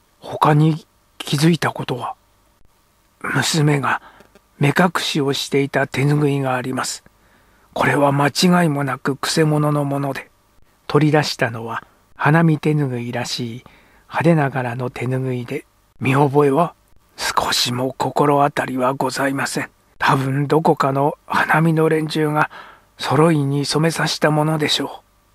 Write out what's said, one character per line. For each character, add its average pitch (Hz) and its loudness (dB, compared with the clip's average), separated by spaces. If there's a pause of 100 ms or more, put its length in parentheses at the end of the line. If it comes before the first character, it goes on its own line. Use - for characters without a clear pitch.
(200)
他 - -4
に 156 0 (320)
気 - -6
づ 156 2
い 170 0
た - -4
こ 139 -10
と - -6
は？ - -10 (1080)
娘 147 0
が 101 -2 (580)
目 143 4
隠 175 2
し - -2
を 139 0
し - -6
て 139 2
い 139 -2
た 139 0
手 135 0
ぬ 147 4
ぐ 147 2
い 139 0
が 131 -2
あ 127 -4
り 127 -6
ま 127 -4
す。 - -10 (680)
こ - 0
れ 131 2
は 143 4
間 143 2
違 175 4
い 165 2
も 143 -2
な 131 -4
く 139 -4
く - -6
せ 165 2
者 151 2
の 147 0
も 139 -4
の 139 -4
で。 - -14 (560)
取 147 4
り 143 4
出 151 4
し - -6
た 127 -2
の 113 -10
は 113 -8 (320)
花 160 4
見 156 2
手 151 0
ぬ 147 0
ぐ 123 -6
い 120 -8
ら 120 -6
し 117 -8
い - -20 (440)
派 - -4
手 170 6
な 143 2
柄 127 -4
の 127 -6
手 123 -8
ぬ 131 -2
ぐ 131 -4
い 123 -6
で、 - -10 (340)
見 131 0
覚 143 4
え 139 4
は？ 156 2 (460)
少 - -2
し - -2
も 127 -4
心 143 2
当 147 4
た - -4
り 131 -6
は 127 0
ご 135 -2
ざ 135 -2
い 139 -2
ま 135 -4
せ - -6
ん。 - -8 (300)
多 - 2
分 135 -2
ど 151 2
こ 165 4
か 139 0
の 139 0
花 - 0
見 165 4
の 160 2
連 156 0
中 151 -2
が 151 0 (460)
揃 156 2
い 147 2
に 139 -2
染 156 0
め - 0
さ 156 -4
せ - -6
た 156 2
も 151 2
の 160 0
で 147 -2
し - -2
ょ - -10 (320)